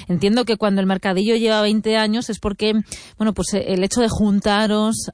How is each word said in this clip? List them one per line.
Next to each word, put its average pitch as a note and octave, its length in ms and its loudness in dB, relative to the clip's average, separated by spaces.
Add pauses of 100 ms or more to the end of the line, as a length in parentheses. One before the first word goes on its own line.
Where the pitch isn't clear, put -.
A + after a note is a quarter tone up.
entiendo G3+ 380 0
que G#3+ 120 -2
cuando G3 240 0
el F#3+ 60 0
mercadillo F#3+ 480 0
lleva A3 260 2
veinte G#3+ 340 0
años A3 360 0
es G3 80 -6
porque, G#3+ 340 -2 (440)
bueno, G#3+ 160 0
pues, F#3+ 200 -4
eh, G3+ 140 -2
el F#3 160 0
hecho G3 180 0
de A3+ 80 2
juntaros, G#3+ 1040 0